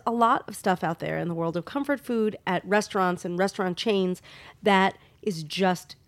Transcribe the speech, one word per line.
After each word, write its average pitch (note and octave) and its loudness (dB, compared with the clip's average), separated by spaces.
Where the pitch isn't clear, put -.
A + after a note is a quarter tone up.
a A#3 0
lot A#3 2
of G3+ -12
stuff - 0
out E3 -2
there D#3 -4
in D#3+ -2
the E3+ -4
world E3 -2
of E3+ -2
comfort C#4 -4
food A3 -2
at F3+ -2
restaurants F#3+ 0
and F3 -4
restaurant F#3 0
chains F#3+ 0
that G3 4
is D#3+ -4
just F3+ -2